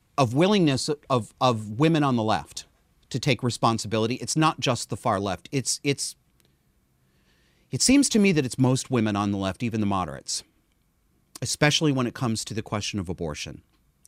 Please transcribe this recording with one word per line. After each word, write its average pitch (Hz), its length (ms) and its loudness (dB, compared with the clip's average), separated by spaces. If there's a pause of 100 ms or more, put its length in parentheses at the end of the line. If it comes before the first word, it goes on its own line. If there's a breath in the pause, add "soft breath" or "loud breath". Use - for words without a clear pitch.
(180)
of 123 160 2
willingness 165 560 2 (180)
of, 120 320 -2
of 110 380 0
women 156 260 4
on 135 120 2
the 113 60 0
left 98 440 -2 (420)
to 135 100 -6
take 127 240 0
responsibility. 113 760 -2
It's 123 200 -8
not 156 240 2
just 127 300 -2
the 110 80 -6
far 107 200 0
left. 98 320 -4
It's, - 320 -4
it's, - 320 -4 (1600)
it 135 100 -6
seems 269 300 4
to 226 80 2
me 196 140 6
that 147 120 2
it's - 140 -6
most 131 320 2
women 110 260 2
on 101 160 0
the 101 60 -2
left, 95 240 -4
even 113 180 -2
the 104 60 0
moderates, 90 560 -4 (1000)
especially 147 500 0
when 131 160 0
it 110 60 -6
comes 113 320 -4
to - 80 -12
the 110 80 -6
question 104 380 -6
of 87 100 -6
abortion. 80 540 -8 (460)